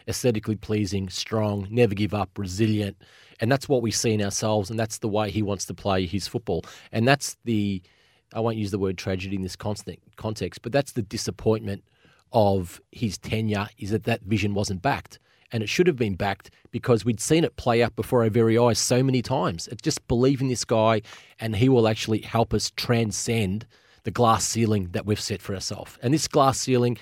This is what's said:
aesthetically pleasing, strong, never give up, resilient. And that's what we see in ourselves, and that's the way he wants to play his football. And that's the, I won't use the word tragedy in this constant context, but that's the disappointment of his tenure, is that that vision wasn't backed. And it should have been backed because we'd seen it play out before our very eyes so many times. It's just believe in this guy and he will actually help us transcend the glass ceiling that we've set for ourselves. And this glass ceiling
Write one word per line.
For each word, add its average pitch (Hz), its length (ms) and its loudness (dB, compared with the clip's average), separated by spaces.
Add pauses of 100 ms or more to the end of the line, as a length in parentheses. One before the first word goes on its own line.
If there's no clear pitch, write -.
aesthetically 110 480 -2
pleasing, 101 540 -2
strong, 104 640 -4
never 113 240 4
give 104 180 0
up, 98 240 -4
resilient. 101 580 0 (440)
And 117 120 0
that's 139 160 0
what 127 140 2
we 113 80 -2
see 117 240 0
in 107 80 2
ourselves, 104 480 0
and 110 100 -4
that's 110 200 -4
the 117 100 -4
way 104 220 0
he 104 100 -2
wants 101 240 -2
to 98 80 -10
play 95 320 0
his 90 220 -4
football. 90 360 -4 (280)
And 113 160 2
that's - 360 2
the, 101 380 -2 (540)
I 113 40 -4
won't 113 180 -2
use 101 140 -4
the 104 80 0
word 95 180 -2
tragedy 95 380 -4
in 95 60 -4
this 92 140 -6
constant 104 440 -8 (160)
context, 107 480 -8
but 117 80 -8
that's 139 200 0
the 120 100 -4
disappointment 107 840 -2 (480)
of 98 500 2 (100)
his 101 280 -4
tenure, 107 480 -2 (100)
is 101 140 -10
that 110 140 0
that 117 180 -2
vision 101 320 0
wasn't 101 260 -2
backed. 135 380 -4 (320)
And 113 100 -2
it 104 80 -4
should - 160 2
have 165 120 4
been 107 180 0
backed 98 340 -4 (220)
because 113 340 0
we'd 113 140 0
seen 160 240 2
it - 140 -2
play 117 260 2
out 110 120 0
before 117 280 2
our 110 80 2
very 113 260 4
eyes 120 220 4
so - 240 2
many 127 180 2
times. 131 460 -4
It's - 160 -14
just - 240 -4
believe 127 340 2
in 135 60 0
this 123 180 -4
guy 110 380 4 (360)
and 113 160 -4
he 127 140 4
will 117 180 6
actually 110 340 0
help - 340 0
us - 200 -2
transcend 110 920 -2 (360)
the 113 60 -6
glass 110 380 4
ceiling 107 460 0
that 98 120 -6
we've 104 160 0
set - 220 -6
for 101 100 -6
ourselves. - 480 -10
And 123 100 0
this 151 160 0
glass 135 320 4
ceiling 120 420 2